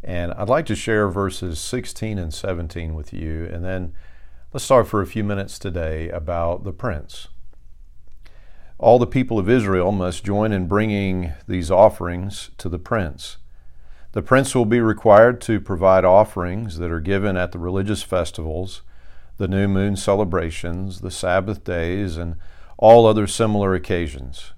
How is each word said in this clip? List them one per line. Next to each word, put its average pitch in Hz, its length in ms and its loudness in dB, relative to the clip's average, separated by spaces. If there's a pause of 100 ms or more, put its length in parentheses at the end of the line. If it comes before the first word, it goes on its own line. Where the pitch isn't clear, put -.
and 87 300 -4
I'd 104 160 -6
like 147 200 2
to 104 100 -2
share 104 320 2
verses 92 500 -2
sixteen 110 580 -6
and 82 160 -6
seventeen 85 640 -6
with 76 160 -10
you, 82 400 -6
and 87 140 -6
then 92 280 -4 (600)
let's - 120 -6
talk 120 220 6
for 104 140 0
a 92 40 0
few 107 200 -4
minutes 98 340 -4
today 82 500 -4
about 85 540 -2
the 98 80 -8
prince. - 560 -8 (1500)
"All 117 200 8
the 120 80 4
people 131 320 0
of 95 120 0
Israel 98 420 4
must 92 320 -2
join 104 300 0
in 92 140 -2
bringing 98 680 0 (160)
these 87 200 -2
offerings 92 800 2 (100)
to 92 100 -6
the 82 100 -6
prince. 90 600 -6 (760)
The 104 80 -2
prince 135 340 2
will 127 80 4
be 117 160 4
required 110 600 6
to 107 180 0
provide 95 460 4
offerings 95 720 2
that 80 140 -4
are 82 100 -4
given 98 340 0
at 90 160 -2
the - 80 -10
religious 95 440 -2
festivals, 85 800 -6 (560)
the 98 80 -2
new 98 200 0
moon 98 280 0
celebrations, 90 1040 -2
the 92 100 -8
Sabbath 95 520 -2
days, 87 540 -4
and 85 200 -6 (380)
all 113 300 10
other 107 220 6
similar 101 480 2
occasions. 80 840 -4